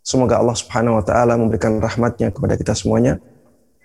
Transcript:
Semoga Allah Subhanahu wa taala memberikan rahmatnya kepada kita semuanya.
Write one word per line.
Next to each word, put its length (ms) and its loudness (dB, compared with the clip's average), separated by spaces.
Semoga 380 2
Allah 160 0
Subhanahu 420 -2
wa 60 0
taala 320 2
memberikan 420 0
rahmatnya 540 -2
kepada 240 -2
kita 180 -4
semuanya. 460 0